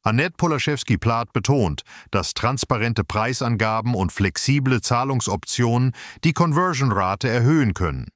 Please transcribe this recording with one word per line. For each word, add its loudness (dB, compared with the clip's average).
Annette 0
Polaschewski-Plath 0
betont, 0
dass -2
transparente -2
Preisangaben 0
und 0
flexible 0
Zahlungsoptionen 0
die 4
Conversion-Rate 0
erhöhen 4
können. -4